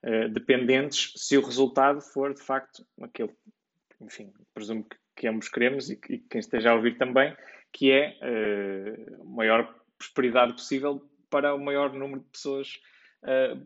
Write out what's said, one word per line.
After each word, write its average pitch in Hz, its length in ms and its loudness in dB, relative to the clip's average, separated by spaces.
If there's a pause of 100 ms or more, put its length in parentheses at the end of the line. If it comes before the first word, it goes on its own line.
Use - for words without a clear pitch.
eh, 110 260 0
dependentes 127 880 0
se - 200 2
o 131 80 4
resultado 135 560 2
for, 139 320 -6
de 139 80 -14
facto, - 420 -8 (160)
aquele, 120 320 -8 (720)
enfim, 101 320 -20 (220)
presumo 110 300 -8
que, - 120 -20 (180)
que - 120 -6
ambos 110 200 -4
queremos 127 440 0
e 107 40 -8
que, - 200 -10
e - 20 -10
quem - 220 -8
esteja 117 320 2
a 117 40 8
ouvir 117 220 0
também, 131 400 2 (340)
que 135 200 4
é, 143 320 4
eh, 104 1000 -6
a - 20 -20
maior 117 480 2 (280)
prosperidade 123 540 2
possível 139 540 -6 (220)
para 143 240 0
o 139 100 -6
maior 139 300 -2
número 135 280 -10
de - 100 -20
pessoas, 139 500 -10 (400)
eh, 131 340 0 (100)